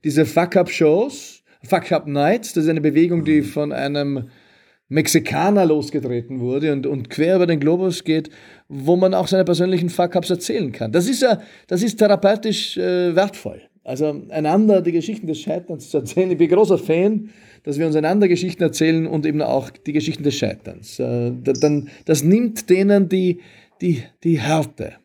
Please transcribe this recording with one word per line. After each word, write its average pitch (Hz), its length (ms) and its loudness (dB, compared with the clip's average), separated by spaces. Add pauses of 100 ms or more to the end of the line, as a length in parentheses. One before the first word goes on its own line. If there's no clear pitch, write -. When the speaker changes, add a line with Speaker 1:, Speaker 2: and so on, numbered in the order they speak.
Speaker 1:
diese 151 240 2
Fuck-Up-Shows, 175 1160 0 (180)
Fuck-Up-Nights. 156 880 -2
Das 160 120 0
ist 160 60 2
eine 160 120 -2
Bewegung, 160 420 2
die 151 160 4
Speaker 2:
Mhm. - 40 -2
Speaker 1:
von 147 280 -6
einem 139 560 -4 (600)
Mexikaner 170 760 0
losgetreten 131 760 -2
wurde 139 320 -2
und, 135 140 -4
und 135 220 -6
quer 165 280 0
über 180 100 4
den 165 120 0
Globus 175 460 0
geht, 156 240 -2 (400)
wo 143 280 0
man 185 180 2
auch 185 140 0
seine 190 160 2
persönlichen 175 440 0
Fuck-Ups 175 400 -2
erzählen 180 440 -4
kann. 110 200 -8
Das 175 160 2
ist 262 140 -2
ja, 233 180 2 (280)
das 180 140 -2
ist 226 140 -2
therapeutisch, 208 800 2
äh, 180 400 0
wertvoll. - 460 -2 (200)
Also 143 460 -4
einander 185 540 2
die 165 100 0
Geschichten 170 340 -4
des 156 140 -6
Scheiterns 170 500 -8
zu 151 80 0
erzählen. 180 320 -2
Ich 165 80 -2
bin 165 100 4
großer 185 300 4
Fan, 196 520 0 (320)
dass 143 160 -6
wir 165 80 0
uns 156 100 0
einander 180 320 2
Geschichten 175 340 0
erzählen 160 440 2
und 151 180 -4
eben 151 160 0
auch 135 300 -2
die - 220 -12
Geschichten 151 300 -2
des 143 140 0
Scheiterns. - 640 -8
Äh, 120 340 -2 (100)
da-, 135 100 0
dann, 147 360 0 (160)
das 151 180 2
nimmt 220 460 2
denen 196 400 4
die, 180 320 0 (400)
die, 165 220 0 (200)
die 165 160 2
Härte 147 540 -2 (120)